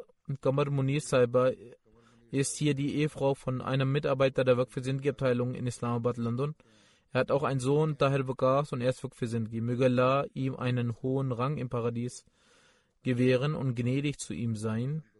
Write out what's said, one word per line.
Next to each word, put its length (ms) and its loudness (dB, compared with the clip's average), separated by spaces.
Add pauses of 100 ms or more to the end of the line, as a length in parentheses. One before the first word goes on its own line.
(420)
Qamar 280 2
Munir 320 0
Sahiba 500 4 (800)
ist 280 0
hier 180 2
die 220 -2
Ehefrau 360 0
von 280 -4
einem 300 0
Mitarbeiter 520 2
der 140 6
Waqf 160 0
für 100 -6
Sindhi-Abteilung 720 0
in 100 -6
Islamabad, 520 -2
London. 380 -2 (560)
Er 100 0
hat 100 0
auch 100 2
einen 180 0
Sohn, 380 2
Tahir 300 2
Waqas, 440 0
und 100 -4
er 80 2
ist 140 -2
Waqf 140 -8
für 100 -4
Sindhi. 340 -4
Möge 240 0
Allah 480 4
ihm 220 -4
einen 460 -2
hohen 300 0
Rang 260 -2
im 120 -6
Paradies 560 -4 (760)
gewähren 540 2
und 180 -2
gnädig 460 -2
zu 140 -8
ihm 220 -2
sein. 480 -4 (160)